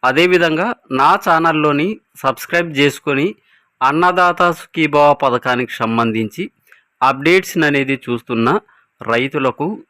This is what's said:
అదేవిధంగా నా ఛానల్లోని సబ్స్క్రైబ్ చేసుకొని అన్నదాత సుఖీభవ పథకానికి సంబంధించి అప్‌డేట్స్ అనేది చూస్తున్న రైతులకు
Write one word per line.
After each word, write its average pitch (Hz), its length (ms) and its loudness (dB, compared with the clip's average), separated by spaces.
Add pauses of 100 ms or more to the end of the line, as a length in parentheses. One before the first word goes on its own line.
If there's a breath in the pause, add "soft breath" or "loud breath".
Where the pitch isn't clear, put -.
అదేవిధంగా 170 640 2 (240)
నా 135 240 2
ఛానల్లోని 160 720 0 (300)
సబ్స్క్రైబ్ 170 580 -4
చేసుకొని 143 520 0 (540)
అన్నదాత 175 600 2 (100)
సుఖీభవ 147 640 0
పథకానికి 123 600 -2
సంబంధించి 113 720 -2 (580 soft breath)
అప్‌డేట్స్ 143 560 2
అనేది 139 380 0
చూస్తున్న 120 540 -2 (520 soft breath)
రైతులకు 131 680 -2 (220)